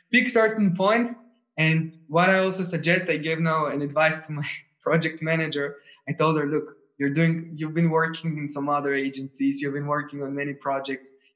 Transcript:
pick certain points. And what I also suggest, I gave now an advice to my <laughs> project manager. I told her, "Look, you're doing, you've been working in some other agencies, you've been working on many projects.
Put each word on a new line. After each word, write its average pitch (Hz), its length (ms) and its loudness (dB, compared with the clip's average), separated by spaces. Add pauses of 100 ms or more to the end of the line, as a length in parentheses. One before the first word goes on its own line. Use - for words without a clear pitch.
(120)
pick 240 160 4
certain 214 480 2
points. 220 380 2 (440)
And 160 400 2 (100)
what 170 220 4
I 190 100 4
also 190 240 0
suggest, 170 460 0
I 156 60 2
gave 156 240 -4
now 160 280 0
an 143 140 -2
advice 156 440 0
to - 80 -10
my 147 120 -6 (180)
<laughs> - 180 -20
project 160 400 0
manager. 151 540 -2 (320)
I 156 60 -2
told 156 260 2
her, 143 80 0
"Look, 147 160 -2 (340)
you're 143 160 0
doing, 165 440 2
you've 156 160 -6
been 165 160 4
working 160 480 0
in 147 120 -6
some 143 200 -4
other 139 260 0
agencies, 135 680 -2
you've 143 120 -4
been 143 140 -4
working 143 360 -4
on 139 100 -6
many 143 200 -4
projects. 135 560 -6 (260)